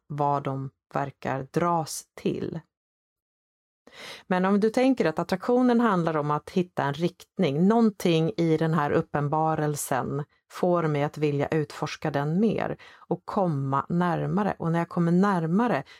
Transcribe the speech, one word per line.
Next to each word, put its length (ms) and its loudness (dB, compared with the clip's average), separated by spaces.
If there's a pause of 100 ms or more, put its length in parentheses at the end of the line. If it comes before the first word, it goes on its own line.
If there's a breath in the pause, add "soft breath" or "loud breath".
vad 360 0
de 260 -6 (240)
verkar 580 -6
dras 520 -2 (180)
till. 380 -4 (1700 loud breath)
Men 180 0
om 140 2
du 100 2
tänker 360 2
att 140 -2
attraktionen 640 2
handlar 360 2
om 140 0
att 180 -4
hitta 340 -2
en 100 -2
riktning, 720 -2
någonting 680 2
i 200 2
den 160 0
här 180 0
uppenbarelsen 1300 -2 (280)
får 320 0
mig 200 0
att 140 -4
vilja 300 0
utforska 640 -4
den 280 0
mer 380 0 (300 loud breath)
och 180 -4
komma 640 0
närmare. 720 0
Och 120 -2
när 80 0
jag 100 -2
kommer 220 0
närmare, 720 2 (160 loud breath)